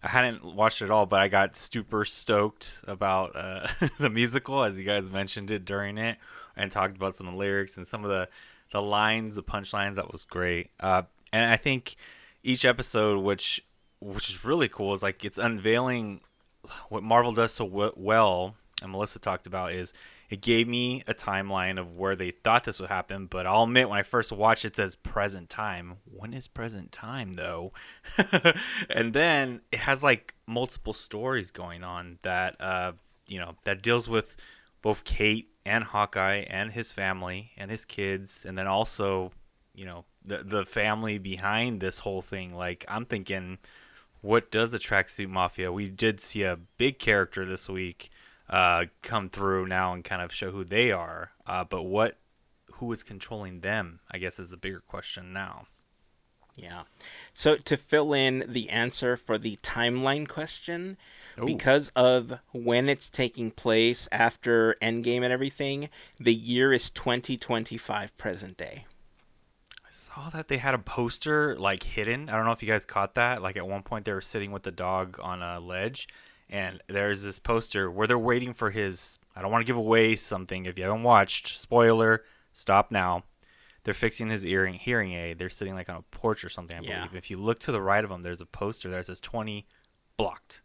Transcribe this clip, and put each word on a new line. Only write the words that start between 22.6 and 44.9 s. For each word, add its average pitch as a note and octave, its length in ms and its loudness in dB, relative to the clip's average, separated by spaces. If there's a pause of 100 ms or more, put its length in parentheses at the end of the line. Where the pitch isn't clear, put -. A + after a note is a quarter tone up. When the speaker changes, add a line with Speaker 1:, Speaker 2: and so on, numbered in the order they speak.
Speaker 1:
this G#2+ 140 -6
would F#2 100 -8
happen, F#2+ 380 -4
but F#2 220 -4
I'll G#2+ 160 8
admit, B2 240 6
when G2+ 100 0
I G2+ 60 2
first - 260 0
watched, A2 340 4
it G#2+ 120 -4
says F#2+ 180 0
present G2 560 -4
time. F2+ 540 -8
When G#2+ 280 -14
is B2+ 140 -12
present A2 460 -10
time, A2+ 400 -10
though? E2+ 400 -8 (440)
<laughs> - 360 4 (360)
And A#2 240 0
then C#3 500 2 (100)
it - 80 -4
has, C#3 240 0
like, B2+ 300 4 (120)
multiple A#2 460 -4
stories A2 580 -4
going F2 320 -12
on F2 400 -10
that, F#2 380 0
uh, F#2 320 -2 (340)
you F#2 140 -10
know, E2+ 240 -10
that G2 180 -2
deals A#2 260 2
with A2+ 280 -2 (460)
both G#2+ 200 0
Kate G#2+ 480 0 (160)
and A2 180 2
Hawkeye G2+ 640 0
and G#2 260 -6
his A2+ 200 -6
family F#2+ 640 -4
and G2 140 -12
his A2 160 -8
kids, G2 580 -4
and F#2 140 -8
then F#2+ 80 -2
also, F#2+ 680 0 (420)
you G2 120 -16
know, F2 180 -16 (180)
the, F#2+ 220 -8
the G2 220 -2
family G#2+ 500 -2
behind G2+ 640 -2
this F#2 200 -4
whole F#2+ 200 -6
thing. F2+ 340 -10
Like, F2+ 320 -6
I'm A2+ 200 -6
thinking, F#2 500 -6 (640)
what A2 300 2
does A2+ 220 2
the A2+ 60 -4
tracksuit G2 520 0